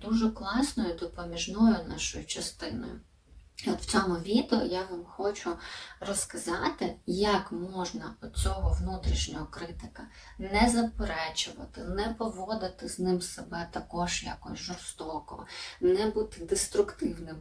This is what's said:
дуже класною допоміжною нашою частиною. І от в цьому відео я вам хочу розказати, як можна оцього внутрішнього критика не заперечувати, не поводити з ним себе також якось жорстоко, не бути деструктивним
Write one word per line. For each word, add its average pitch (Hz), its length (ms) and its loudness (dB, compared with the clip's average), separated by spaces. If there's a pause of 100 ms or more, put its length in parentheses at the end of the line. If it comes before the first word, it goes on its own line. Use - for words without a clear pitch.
дуже 220 280 4
класною 214 640 0
допоміжною 175 920 2
нашою - 380 -6
частиною. - 760 -6 (680)
І - 40 2
от - 100 0
в - 60 -8
цьому 190 280 4
відео 208 480 4
я 180 200 0
вам 175 220 -6
хочу 196 520 -2 (440)
розказати, - 960 0 (100)
як 196 460 4
можна 185 720 -4
оцього - 580 2
внутрішнього 180 680 0
критика - 560 -12 (360)
не 208 320 6
заперечувати, 165 1120 -2
не 202 340 -2
поводити 202 720 -4
з - 100 -6
ним 180 220 4
себе 170 500 -6
також - 540 -2
якось - 340 -8
жорстоко, - 880 -8 (340)
не 185 260 6
бути - 380 -2
деструктивним 170 960 0